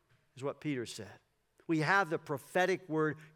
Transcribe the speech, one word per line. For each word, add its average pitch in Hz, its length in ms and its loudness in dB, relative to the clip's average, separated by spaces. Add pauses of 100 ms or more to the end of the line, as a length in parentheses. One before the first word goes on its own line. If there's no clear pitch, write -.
(360)
is 123 80 -12
what 139 180 -6
Peter 131 240 -4
said. 104 340 -14 (480)
We 165 120 2
have 175 300 4
the 156 100 -2
prophetic 180 680 -2
word 156 320 0 (160)